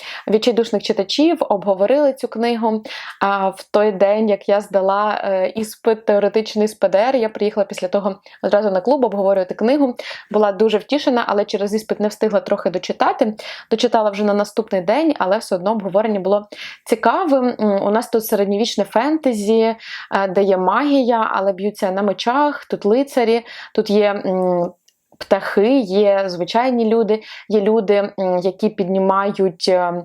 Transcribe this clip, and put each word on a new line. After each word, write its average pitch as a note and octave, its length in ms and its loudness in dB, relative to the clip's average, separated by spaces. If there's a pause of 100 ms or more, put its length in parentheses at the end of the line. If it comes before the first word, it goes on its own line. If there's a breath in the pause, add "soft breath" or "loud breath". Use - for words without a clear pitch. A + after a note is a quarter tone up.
(280 loud breath)
відчайдушних G#3+ 540 2
читачів, C#4+ 580 0
обговорили G#3 720 2
цю B3 160 -8
книгу. A3+ 540 -2 (380 loud breath)
А, G3 280 0
в F#3 220 -6
той G#3+ 220 2
день, G3+ 360 2
як G3+ 200 -2
я G3+ 120 2
здала, G3+ 640 0
е, F#3 240 0
іспит, A3 580 -4
теоретичний G#3+ 640 0
з G#3+ 60 -10
П G3 140 0
Д F3+ 100 2
Р, B3+ 180 2
я A3 120 0
приїхала G#3 360 -2
після F#3 240 -6
того G3 280 -2 (260 loud breath)
одразу G#3 280 2
на F#3 100 0
клуб B3+ 240 2
обговорювати G3 500 0
книгу. B3+ 400 0 (360 loud breath)
Була G#3+ 220 2
дуже G#3 260 2
втішена, B3+ 480 -2
але G3+ 180 0
через G3+ 300 -4
іспит G#3+ 260 -4
не G#3 80 0
встигла G#3 320 0
трохи G3 300 -2
дочитати. G#3+ 640 -2 (360 loud breath)
Дочитала A3+ 400 2
вже G3+ 140 -2
на G3+ 100 2
наступний G#3 460 -2
день, C4+ 380 0
але F#3+ 200 0
все - 160 -4
одно F#3 180 -2
обговорення G#3 480 0
було G3+ 280 0 (360 loud breath)
цікавим. B3+ 760 2
М, G3+ 260 2
у G3+ 40 2
нас A3+ 200 0
тут A3 140 0
середньовічне G3+ 600 0
фентезі, A3+ 800 2
е, A3 140 0 (520 loud breath)
де F#3+ 140 2
є F#3+ 140 4
магія, A#3 760 2
але G3 200 0
б'ються G3 380 -4
на F#3+ 120 -2
мечах, B3 640 0
тут - 200 -6
лицарі, A#3 580 2 (320 loud breath)
тут G#3+ 160 -2
є, G#3 360 2
м, F#3 460 0 (460)
птахи, G#3+ 600 2
є G3 480 2
звичайні A3+ 580 -2
люди, G#3+ 380 0 (260 loud breath)
є G#3 120 2
люди, G3+ 600 0
м, F#3 180 0
які F#3 300 -2
піднімають, F#3+ 1000 0
е, F3+ 240 2 (120)